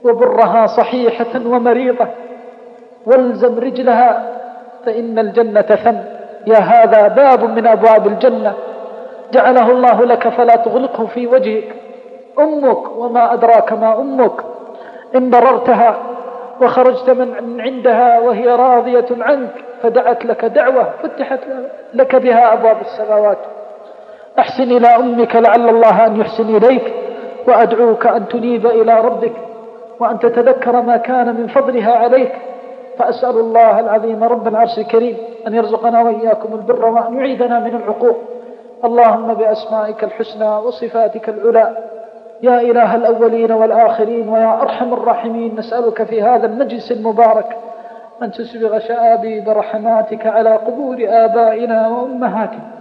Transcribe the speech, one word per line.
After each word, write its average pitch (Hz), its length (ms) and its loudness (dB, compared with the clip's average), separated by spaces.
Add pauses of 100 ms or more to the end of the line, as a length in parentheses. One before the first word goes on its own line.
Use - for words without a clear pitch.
وبرها 226 600 2
صحيحة 233 800 -2
ومريضة، 240 600 0 (1000)
والزم 233 520 0
رجلها 240 720 0 (540)
فإن 226 320 -4
الجنة 214 440 0
ثم. 208 340 2 (500)
يا 220 120 6
هذا 214 500 6
باب 254 360 4
من 220 220 -2
أبواب 214 400 4
الجنة 208 480 0 (800)
جعله 240 380 4
الله 247 340 4
لك 233 240 2
فلا 233 280 4
تغلقه 233 500 -2
في 240 200 -6
وجهك. 220 480 0 (640)
أمك 294 580 0
وما 233 380 0
أدراك 220 380 4
ما 220 280 0
أمك، 262 440 -2 (720)
إن 254 160 2
بررتها 240 680 4 (680)
وخرجت 254 480 2
من 240 500 -2
عندها 233 600 0
وهي 240 280 0
راضية 240 640 2
عنك 240 400 -2 (320)
فدعت 233 420 0
لك 226 200 -4
دعوة 240 460 0 (120)
فتحت 269 380 -8 (540)
لك 262 220 2
بها 240 360 4
أبواب 220 280 2
السماوات. 208 580 -2 (1000)
أحسن 247 240 0
إلى 240 260 2
أمك 240 480 2
لعل 233 320 4
الله 226 380 6
أن 214 140 0
يحسن 220 360 -2
إليك، 240 380 2 (540)
وأدعوك 226 580 2
أن 208 220 0
تنيب 233 380 -4
إلى 226 340 4
ربك 226 320 -2 (680)
وأن 226 180 -2
تتذكر 240 640 0
ما 233 140 0
كان 240 380 -2
من 226 120 -6
فضلها 240 500 0
عليك. 240 360 2 (640)
فأسأل 240 420 -2
الله 226 400 4
العظيم 220 440 -2
رب 233 240 -2
العرش 226 300 0
الكريم 226 380 -2 (300)
أن 214 80 -6
يرزقنا 226 480 0
وإياكم 220 520 -2
البر 220 300 -2
وأن 226 340 0
يعيدنا 240 420 -2
من 233 160 -6
العقوق. 226 420 -2 (640)
اللهم 226 500 2
بأسمائك 214 720 -4
الحسنى 214 440 -6
وصفاتك 220 800 -4
العلى 220 480 0 (680)
يا 240 180 4
إله 233 340 2
الأولين 226 580 0
والآخرين 220 760 0
ويا 226 340 0
أرحم 247 300 -4
الراحمين، 233 640 -4
نسألك 226 460 -4
في 220 200 -4
هذا 226 240 2
المجلس 226 460 -6
المبارك 226 640 0 (640)
أن 294 100 -8
تسبغ 226 460 -6
شآبيب 226 680 -2
رحماتك 220 800 -2
على 220 300 2
قبور 247 440 -6
آبائنا 226 880 0
وأمهاتنا. 240 840 -6 (100)